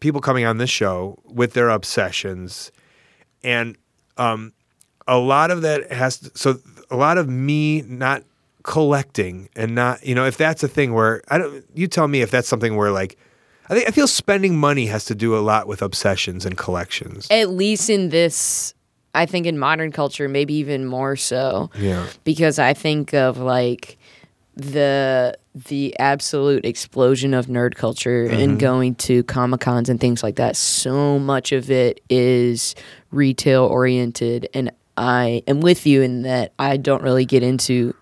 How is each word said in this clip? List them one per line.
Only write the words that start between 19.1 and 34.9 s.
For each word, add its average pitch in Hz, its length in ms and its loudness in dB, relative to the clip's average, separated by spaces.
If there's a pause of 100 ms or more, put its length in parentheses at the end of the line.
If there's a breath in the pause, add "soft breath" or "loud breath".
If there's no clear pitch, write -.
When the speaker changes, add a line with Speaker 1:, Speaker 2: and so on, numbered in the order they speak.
Speaker 2:
I 160 120 4
think 170 200 -4
in 160 120 -2
modern 156 340 0
culture, 143 360 -4
maybe 143 260 -2
even 143 300 -4
more 131 320 -4
so. 131 640 -4
Speaker 1:
Yeah. 92 280 -2 (180)
Speaker 2:
Because 156 340 2
I 139 160 4
think 151 400 -2
of, 127 240 2
like, 127 580 -2 (580 soft breath)
the, 135 840 0 (320)
the 139 300 -4
absolute 139 680 0
explosion 131 680 0
of 127 120 0
nerd 123 280 -2
culture 120 500 -2
and 117 280 2
Speaker 1:
Mm-hmm. 139 60 0
Speaker 2:
going 127 380 2
to 123 280 2
Comic 127 360 -2
Cons 123 280 0
and 123 120 0
things 120 220 0
like 107 140 -4
that. 120 200 0
So 143 640 0
much 139 340 -2
of 131 180 -2
it 127 300 2 (100)
is 123 640 2 (360 loud breath)
retail 131 540 4
oriented, 123 920 0
and 131 160 -2 (260)